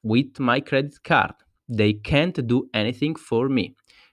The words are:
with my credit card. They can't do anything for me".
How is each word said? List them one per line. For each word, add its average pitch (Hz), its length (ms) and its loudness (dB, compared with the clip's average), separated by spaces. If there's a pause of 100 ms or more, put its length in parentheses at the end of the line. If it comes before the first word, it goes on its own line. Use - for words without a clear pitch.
with 120 380 0
my 127 200 2
credit 143 440 -4
card. - 300 0 (340)
They 107 320 0
can't 151 460 0
do 120 260 0
anything 123 440 -2
for 123 320 -2
me". 127 260 -2 (380)